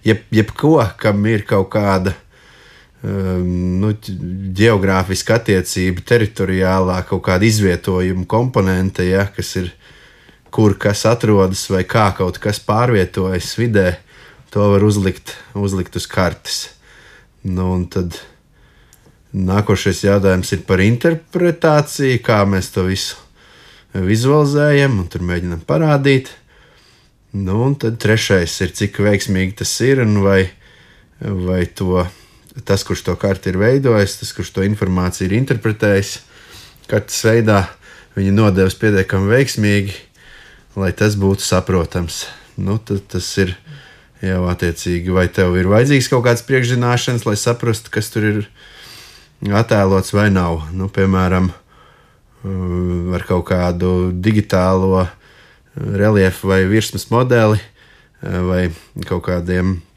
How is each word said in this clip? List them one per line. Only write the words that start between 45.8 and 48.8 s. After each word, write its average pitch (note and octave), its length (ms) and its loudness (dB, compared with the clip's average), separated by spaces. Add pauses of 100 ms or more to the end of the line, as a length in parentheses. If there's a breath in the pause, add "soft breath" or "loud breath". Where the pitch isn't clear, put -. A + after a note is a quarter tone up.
kaut B2 160 0
kāds A#2+ 180 2
priekšzināšanas, B2 840 0
lai G#2+ 100 0
saprastu, A#2 560 -4
kas G#2+ 180 -4
tur A2 140 -4
ir G#2 200 0 (960 loud breath)